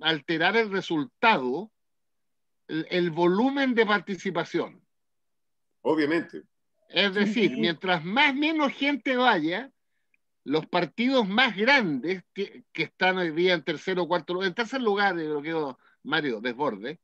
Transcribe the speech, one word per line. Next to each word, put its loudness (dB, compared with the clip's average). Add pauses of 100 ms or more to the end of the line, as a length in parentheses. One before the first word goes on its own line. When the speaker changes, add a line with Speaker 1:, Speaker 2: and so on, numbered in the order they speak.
Speaker 1:
alterar 0
el 2
resultado, 0 (960)
el, -4
el 2
volumen 2
de 4
participación. -4 (1000)
Speaker 2:
Obviamente. 0 (460)
Speaker 1:
Es 0
decir, 2
Speaker 3:
Sí. -4
Speaker 1:
mientras 0
más 2
menos 0
gente -2
vaya, 2 (720)
los -2
partidos 0
más 2
grandes 0 (120)
que, -8
que -4
están 0
hoy -2
día 2
en -4
tercer -4
o 0
cuarto -2
lu-, -2
en -2
tercer -4
lugar, 2
yo -4
creo, -4 (240)
Mario -2
Desbordes, -4